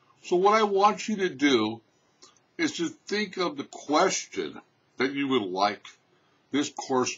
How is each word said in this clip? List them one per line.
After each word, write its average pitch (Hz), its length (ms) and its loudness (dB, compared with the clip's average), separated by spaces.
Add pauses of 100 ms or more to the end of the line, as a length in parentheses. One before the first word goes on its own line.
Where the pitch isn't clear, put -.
(220)
So - 140 0
what 196 180 6
I 220 100 4
want 202 440 2
you 214 80 -2
to 190 120 0
do 127 520 0 (800)
is 151 180 -2
to 170 120 -4
think 208 480 -6
of 170 200 -4
the 135 80 -8
question - 960 -2 (380)
that 139 140 0
you 139 160 -4
would 127 140 2
like 98 440 -2 (640)
this 143 200 0
course 127 480 -2